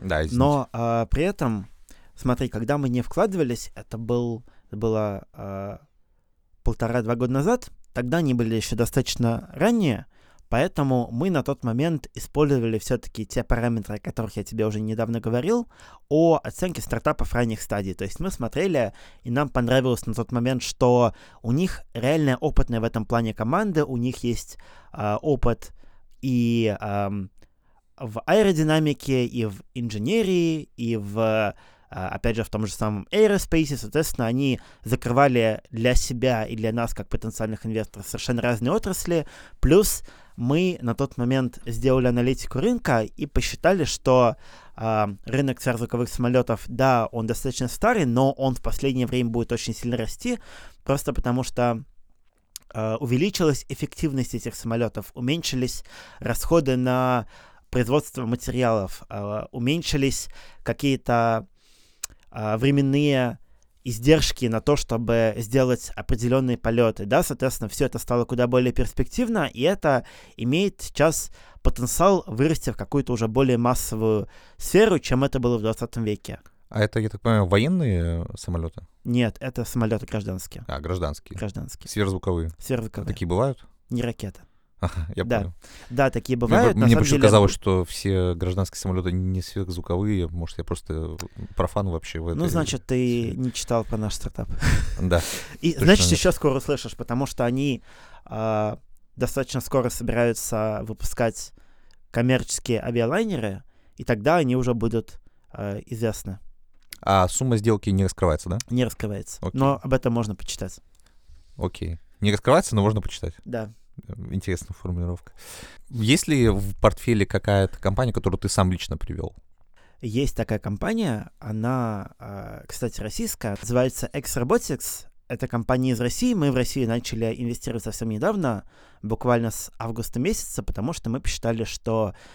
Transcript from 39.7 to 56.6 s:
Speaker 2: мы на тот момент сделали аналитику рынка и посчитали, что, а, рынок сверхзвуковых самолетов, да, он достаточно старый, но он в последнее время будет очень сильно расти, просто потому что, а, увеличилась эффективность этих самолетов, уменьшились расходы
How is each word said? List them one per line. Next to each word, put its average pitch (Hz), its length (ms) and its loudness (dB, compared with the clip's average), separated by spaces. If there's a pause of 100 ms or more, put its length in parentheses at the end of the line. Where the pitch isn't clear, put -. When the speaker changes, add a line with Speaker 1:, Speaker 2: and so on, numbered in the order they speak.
Speaker 2:
мы 160 460 2
на 117 140 0
тот - 220 -4
момент 123 480 0
сделали 123 420 2
аналитику 123 520 0
рынка 160 440 2
и - 220 -8
посчитали, 170 600 2
что, 123 500 4 (400)
а, 107 340 0 (160)
рынок 131 360 0
сверхзвуковых 120 480 -2
самолетов, 123 580 2
да, 123 440 2
он 113 140 -2
достаточно 123 420 -2
старый, 208 380 2
но 127 280 4
он 131 200 0
в - 80 -6
последнее 127 460 0
время 123 220 0
будет 113 220 -2
очень 117 220 -4
сильно 123 240 -4
расти, 233 420 -4 (440)
просто 139 300 -2
потому 123 300 0
что, 120 400 -2 (920)
а, 110 240 -4
увеличилась 147 720 0
эффективность 135 640 -4
этих 113 200 -8
самолетов, 113 600 -4
уменьшились 127 680 -2 (360)
расходы 131 560 2